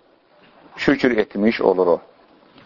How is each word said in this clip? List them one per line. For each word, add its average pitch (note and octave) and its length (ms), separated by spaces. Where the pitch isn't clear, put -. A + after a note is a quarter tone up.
şükür C3+ 480
etmiş G#2+ 360
olur F2+ 340
o. D#2 40